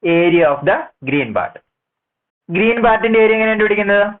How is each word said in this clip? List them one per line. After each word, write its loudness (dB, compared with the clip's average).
Area 2
of 0
the 2
green -2
part. -6
ഗ്രീൻ 0
പാർട്ടിന്റെ 2
ഏരിയ 4
എങ്ങനെ 0
കണ്ടുപിടിക്കുന്നത്? 0